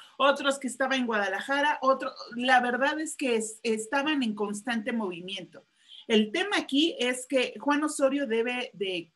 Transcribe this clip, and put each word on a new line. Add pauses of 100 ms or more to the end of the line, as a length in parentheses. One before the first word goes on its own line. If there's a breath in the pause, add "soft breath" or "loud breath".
(180 loud breath)
otros
que
estaban
en
Guadalajara,
otro, (240)
la
verdad
es
que
es-,
estaban
en
constante
movimiento. (440 loud breath)
El
tema
aquí
es
que
Juan
Osorio
debe
de,